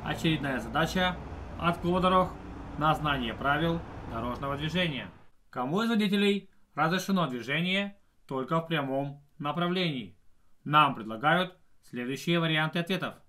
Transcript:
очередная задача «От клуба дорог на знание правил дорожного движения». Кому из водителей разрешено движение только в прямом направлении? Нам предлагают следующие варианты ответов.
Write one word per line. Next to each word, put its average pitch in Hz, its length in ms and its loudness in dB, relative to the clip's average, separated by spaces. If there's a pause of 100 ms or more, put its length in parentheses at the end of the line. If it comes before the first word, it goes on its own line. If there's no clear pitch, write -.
очередная 143 560 0
задача 165 560 0 (420)
«От 170 200 0
клуба 175 240 2
дорог 185 280 6 (480)
на 151 160 4
знание 139 400 0
правил 156 460 0 (320)
дорожного 120 460 -4
движения». 156 520 -2 (400)
Кому 139 320 -2
из 233 80 2
водителей 202 600 2 (240)
разрешено 180 540 2
движение 170 720 -2 (300)
только 135 320 -2
в 165 80 -6
прямом 139 560 -2 (140)
направлении? 156 840 -2 (460)
Нам 147 280 6
предлагают 147 640 0 (260)
следующие 135 580 -2
варианты 156 380 0
ответов. 170 360 -4 (140)